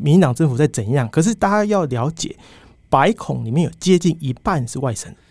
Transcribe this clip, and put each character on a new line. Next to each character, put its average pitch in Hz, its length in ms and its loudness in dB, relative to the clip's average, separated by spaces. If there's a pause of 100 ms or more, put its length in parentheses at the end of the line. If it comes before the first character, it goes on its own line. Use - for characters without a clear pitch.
民 143 140 4
进 190 60 8
党 131 140 2
政 160 140 2
府 123 80 -2
在 147 100 4
怎 113 260 -4
样， 135 180 0
可 156 100 0
是 214 140 0
大 202 160 0
家 208 160 2
要 202 180 0
了 123 280 -2
解， - 220 -10 (540)
白 147 240 4
孔 127 320 -6
里 110 60 -6
面 156 140 0
有 131 140 -4
接 180 200 4
近 175 220 0
一 135 120 -4
半 139 340 -4
是 135 120 -10
外 131 160 -4
省 - 160 -10
人， - 60 -20 (140)